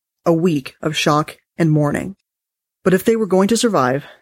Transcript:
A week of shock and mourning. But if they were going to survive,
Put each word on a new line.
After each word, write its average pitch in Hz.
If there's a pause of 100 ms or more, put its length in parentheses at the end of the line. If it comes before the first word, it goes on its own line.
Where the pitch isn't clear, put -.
(240)
A 170
week 160
of 156
shock 151 (200)
and 165
mourning. 151 (680)
But 180
if 185
they 226
were 220
going 190
to 233
survive, 143 (180)